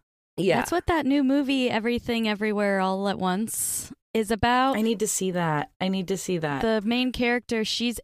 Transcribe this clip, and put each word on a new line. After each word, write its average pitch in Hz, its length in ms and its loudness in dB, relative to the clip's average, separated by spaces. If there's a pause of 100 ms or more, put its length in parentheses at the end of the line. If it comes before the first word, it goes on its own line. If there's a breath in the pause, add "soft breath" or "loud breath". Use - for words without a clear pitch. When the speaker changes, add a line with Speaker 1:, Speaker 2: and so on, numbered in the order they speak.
(380)
Speaker 1:
Yeah. 165 180 4
Speaker 2:
That's - 160 0
what 349 140 -2
that 330 200 2
new 285 160 2
movie, 269 480 2
Everything 233 560 0
Everywhere 208 540 0
All 190 280 0
at 190 100 -2
Once, - 720 -4 (220)
is 220 160 0
about. 247 460 2
Speaker 3:
I 214 60 0
need 226 180 0
to 214 60 0
see 185 240 -2
that. 160 400 0 (100)
I 185 80 0
need 190 200 -2
to 190 80 -2
see 175 220 -2
that. 147 240 -2
Speaker 2:
The 220 240 2
main 247 260 0
character, 240 540 0
she's 233 380 -4